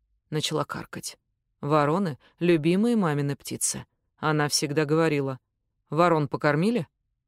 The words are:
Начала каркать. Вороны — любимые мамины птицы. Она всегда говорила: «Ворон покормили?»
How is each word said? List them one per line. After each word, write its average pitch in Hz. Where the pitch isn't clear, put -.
Начала 147
каркать. -
Вороны — 151
любимые 175
мамины 147
птицы. -
Она 151
всегда 147
говорила: 147
«Ворон 160
покормили?» 156